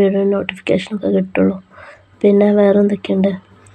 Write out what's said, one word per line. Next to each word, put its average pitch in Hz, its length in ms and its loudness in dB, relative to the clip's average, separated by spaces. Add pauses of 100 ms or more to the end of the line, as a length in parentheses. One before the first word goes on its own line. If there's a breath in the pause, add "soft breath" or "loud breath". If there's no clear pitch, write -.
വീഡിയോ 196 220 0 (100)
നോട്ടിഫിക്കേഷനൊക്കെ 190 840 -4
കിട്ടുള്ളൂ. 190 380 -2 (680 loud breath)
പിന്നെ 202 260 4 (100)
വേറെ 202 260 4
എന്തൊക്കെയുണ്ട്? 196 460 -2 (440 soft breath)